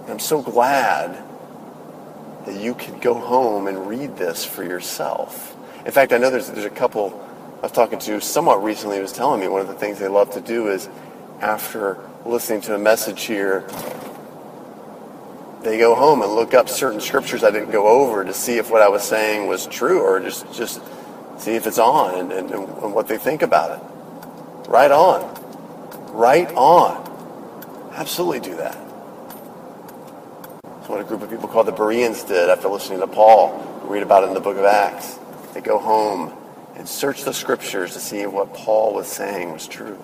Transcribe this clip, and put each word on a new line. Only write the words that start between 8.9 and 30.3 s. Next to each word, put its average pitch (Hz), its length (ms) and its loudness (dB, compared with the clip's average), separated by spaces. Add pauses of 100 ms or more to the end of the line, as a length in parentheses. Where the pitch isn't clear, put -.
who 98 40 -4
was 95 120 -8
telling 123 260 0
me 95 80 -2
one 95 140 0
of 95 80 -6
the 95 40 -12
things 104 240 -6
they 98 120 -4
love 101 220 4
to 95 100 -8
do 117 260 -2
is, 95 220 -2 (500)
after 104 580 -4 (280)
listening 117 360 -2
to 110 140 -4
a - 20 -2
message 107 460 0
here, 98 420 -2 (2000)
they 110 160 -2
go 117 180 8
home 135 260 6
and 104 140 0
look 113 180 0
up 123 140 6
certain 117 320 -2
scriptures 117 420 -2
I 107 100 8
didn't 107 200 -4
go 107 160 4
over 113 380 4
to 95 80 -8
see 123 240 -2
if 131 120 -2
what 110 120 6
I 101 80 10
was 101 140 0
saying 107 440 0
was 95 200 -4
true, 156 340 0
or 95 180 4
just, - 340 -8
just - 280 -8 (560)
see 113 180 -2
if 113 100 -2
it's 110 140 -2
on 113 400 6
and, 90 140 -6
and, 92 180 -6
and 101 420 -8
what 110 140 0
they 113 100 -2
think 147 240 -2
about 85 380 2
it. - 880 -18
Right 139 220 6
on. 151 300 6 (880)
Right 135 440 4
on. - 1400 2
Absolutely 156 480 -4
do 90 160 -10
that. - 200 -6 (2000)